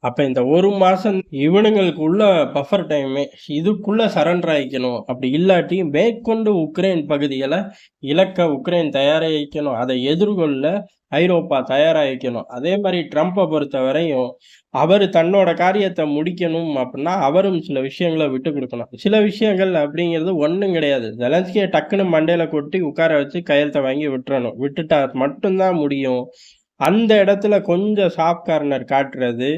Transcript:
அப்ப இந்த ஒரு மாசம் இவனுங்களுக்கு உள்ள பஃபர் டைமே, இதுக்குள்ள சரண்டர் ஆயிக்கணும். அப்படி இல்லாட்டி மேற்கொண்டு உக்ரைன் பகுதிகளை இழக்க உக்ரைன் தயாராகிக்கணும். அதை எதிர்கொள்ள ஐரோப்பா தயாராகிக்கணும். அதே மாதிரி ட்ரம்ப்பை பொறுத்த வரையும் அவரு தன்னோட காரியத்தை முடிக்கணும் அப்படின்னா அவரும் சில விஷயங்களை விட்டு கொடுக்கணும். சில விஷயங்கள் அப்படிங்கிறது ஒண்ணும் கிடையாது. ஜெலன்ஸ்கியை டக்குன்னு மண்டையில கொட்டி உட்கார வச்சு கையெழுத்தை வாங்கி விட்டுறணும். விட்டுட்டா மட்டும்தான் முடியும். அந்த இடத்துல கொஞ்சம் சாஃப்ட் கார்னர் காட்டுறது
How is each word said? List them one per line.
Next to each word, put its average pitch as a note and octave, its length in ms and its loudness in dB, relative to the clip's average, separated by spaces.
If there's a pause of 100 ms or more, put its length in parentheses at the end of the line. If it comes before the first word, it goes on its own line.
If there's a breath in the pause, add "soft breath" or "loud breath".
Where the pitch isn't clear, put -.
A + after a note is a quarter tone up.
அப்ப C3 220 0
இந்த B2+ 200 0
ஒரு F3 260 4
மாசம் F#3+ 460 2 (140)
இவனுங்களுக்கு F#3 680 2
உள்ள E3+ 260 2 (220)
பஃபர் D3+ 420 -2
டைமே, C#3 360 -2 (300)
இதுக்குள்ள G#3 520 0
சரண்டர் E3+ 460 0
ஆயிக்கணும். B2+ 540 -2
அப்படி B2+ 260 -4
இல்லாட்டி F3 460 2 (120)
மேற்கொண்டு A3+ 680 0
உக்ரைன் E3 520 -2
பகுதிகளை C#3+ 520 -2 (400 loud breath)
இழக்க F3+ 440 0
உக்ரைன் D#3+ 480 -2
தயாராகிக்கணும். D3 840 -2
அதை B2+ 280 -2
எதிர்கொள்ள D#3+ 600 0 (420 soft breath)
ஐரோப்பா E3 540 0
தயாராகிக்கணும். C3 840 0
அதே D3+ 340 -4
மாதிரி F#3 300 -2
ட்ரம்ப்பை F3+ 420 0
பொறுத்த C#3+ 320 -2
வரையும் C3+ 480 -2 (440 soft breath)
அவரு F3 320 4
தன்னோட F3+ 500 2
காரியத்தை F#3 500 0
முடிக்கணும் E3 680 -2
அப்படின்னா C3 440 -4
அவரும் F3 420 2
சில C3+ 200 -4
விஷயங்களை D#3 480 -2
விட்டு C3 220 -4
கொடுக்கணும். B2 420 -6
சில G#3 280 2
விஷயங்கள் G3 520 0
அப்படிங்கிறது E3 640 0
ஒண்ணும் F3 380 0
கிடையாது. C#3 440 0
ஜெலன்ஸ்கியை F#3 520 0
டக்குன்னு F#3+ 360 0
மண்டையில E3 440 2
கொட்டி D3+ 320 -4
உட்கார D#3+ 360 0
வச்சு C#3+ 260 -2
கையெழுத்தை D3 380 2
வாங்கி C#3 260 -2
விட்டுறணும். C3 520 -4
விட்டுட்டா C#3+ 540 0
மட்டும்தான் F#3 600 0
முடியும். C#3 480 -2 (560 soft breath)
அந்த G#3 440 4
இடத்துல G3+ 380 2
கொஞ்சம் G3 540 0
சாஃப்ட் E3 300 0
கார்னர் C#3+ 380 -2
காட்டுறது C3 760 -2